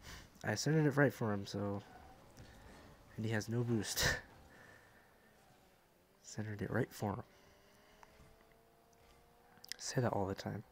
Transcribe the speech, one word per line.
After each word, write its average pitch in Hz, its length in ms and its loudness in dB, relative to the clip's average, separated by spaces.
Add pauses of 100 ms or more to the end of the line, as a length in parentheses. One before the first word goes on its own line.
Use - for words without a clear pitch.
(440)
I 110 100 0
centered 151 320 4
it 139 100 4
right 139 160 8
for 107 200 0
him, 98 140 -2
so. 101 360 -2 (1300)
And 110 100 -2
he 113 60 0
has 107 160 0
no 117 140 2
boost. - 600 2
<laughs> - 2000 -20
Centered 107 400 -6
it - 80 -2
right 117 220 0
for 104 220 -2
him. 107 80 -6 (2500)
I - 40 -16
say - 240 -2
that 117 100 2
all 101 140 2
the 95 80 -2
time. 104 380 -4